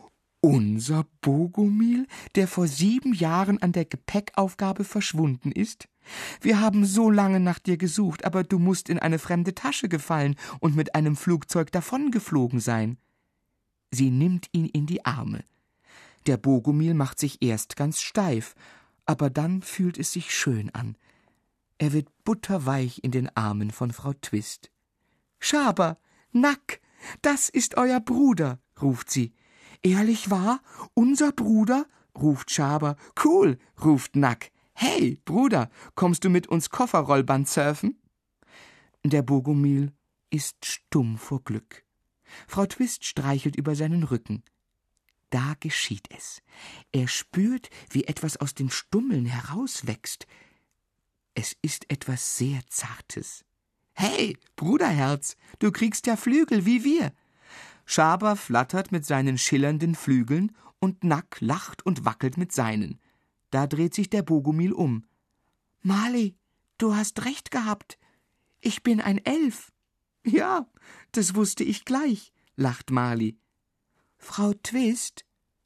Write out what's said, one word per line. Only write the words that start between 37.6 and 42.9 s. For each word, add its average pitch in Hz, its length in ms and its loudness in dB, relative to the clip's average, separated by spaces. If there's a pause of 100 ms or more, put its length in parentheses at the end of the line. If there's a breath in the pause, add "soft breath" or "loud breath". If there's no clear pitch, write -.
Der 143 180 2
Bogumil 143 720 2 (380)
ist - 340 -6
stumm 117 520 -2
vor - 260 -8
Glück. - 420 -10 (600 loud breath)
Frau 196 180 0
Twist - 400 -4